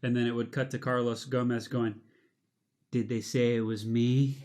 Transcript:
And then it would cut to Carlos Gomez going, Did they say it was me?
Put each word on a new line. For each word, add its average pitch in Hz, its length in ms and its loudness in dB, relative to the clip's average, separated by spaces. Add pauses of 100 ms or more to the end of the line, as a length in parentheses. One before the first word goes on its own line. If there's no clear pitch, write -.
And 123 140 0
then 120 100 2
it 120 80 0
would 117 180 -4
cut 135 180 -2
to 123 80 -6
Carlos 120 460 -2
Gomez 123 440 0
going, 113 320 -2 (880)
Did 113 180 0
they 117 120 -2
say 120 360 2
it 113 40 0
was 110 240 -2
me? 123 600 2